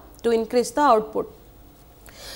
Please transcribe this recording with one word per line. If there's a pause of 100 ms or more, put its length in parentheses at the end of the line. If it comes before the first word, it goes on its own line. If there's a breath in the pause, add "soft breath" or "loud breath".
(240)
to
increase
the
output. (1040 loud breath)